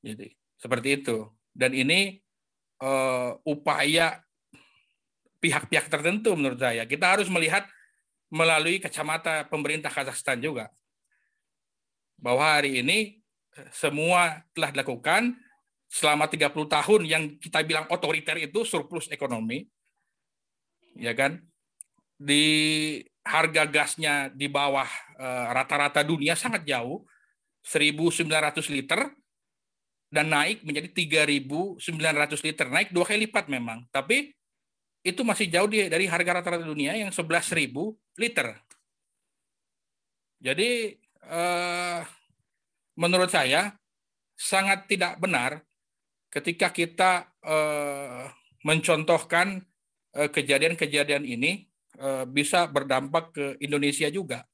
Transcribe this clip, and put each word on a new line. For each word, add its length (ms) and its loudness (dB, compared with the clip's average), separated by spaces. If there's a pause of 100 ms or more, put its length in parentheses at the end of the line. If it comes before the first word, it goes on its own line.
Jadi, 320 -14 (240)
seperti 420 0
itu. 240 -2 (240)
Dan 240 0
ini, 480 2 (600)
eh, 480 0 (160)
upaya 720 2 (1200)
pihak-pihak 480 0
tertentu 480 2
menurut 240 -2
saya. 240 0
Kita 320 2
harus 160 2
melihat 320 0 (640)
melalui 480 2
kacamata 720 -4
pemerintah 400 -4
Kazakhstan 480 -4
juga. 320 -6 (1400)
Bahwa 480 4
hari 240 0
ini, 320 0 (400)
eh, 160 -20
semua 800 0
telah 160 -2
dilakukan 640 0 (560)
selama 400 2
tiga 240 0
puluh 160 -4
tahun 400 4
yang 140 2 (180)
kita 240 -2
bilang 240 -4
otoriter 480 -2
itu 280 -4
surplus 440 -6
ekonomi, 560 -6 (1300)
ya 240 -6
kan? 240 0 (760)
Di 880 2 (160)
harga 480 2
gasnya 640 0
di 160 -6
bawah, 400 0 (320)
eh, 320 -4
rata-rata 480 2
dunia 320 2
sangat 320 -2
jauh, 400 -4 (560)
seribu 480 2
sembilan 400 0
ratus 240 -4
liter 320 -2 (1040)
dan 240 0
naik 320 0
menjadi 320 -6
tiga 320 2
ribu 480 -2
sembilan 480 0
ratus 160 -6
liter, 320 -2
naik 160 2
dua 160 2
kali 240 0
lipat 240 -2
memang. 400 -8
Tapi 400 -2 (760)
itu 160 -2
masih 240 0
jauh 240 2
di-, 160 2
dari 160 0
harga 400 0
rata-rata 240 -4
dunia 320 -2
yang 160 -8
sebelas 400 0
ribu 400 -2 (240)
liter. 400 -2 (1800)
Jadi, 560 -2 (240)
eh, 760 -2 (1000)
menurut 320 4
saya 400 4 (640)
sangat 560 0
tidak 260 0
benar 460 -2 (640)
ketika 480 -2
kita, 640 0
eh, 880 -4 (400)
mencontohkan, 960 2 (480)
eh, 160 0
kejadian-kejadian 960 2
ini, 480 -4 (260)
eh, 300 -4
bisa 400 2
berdampak 640 0
ke 140 -6 (180)
Indonesia 480 0
juga. 320 -6 (100)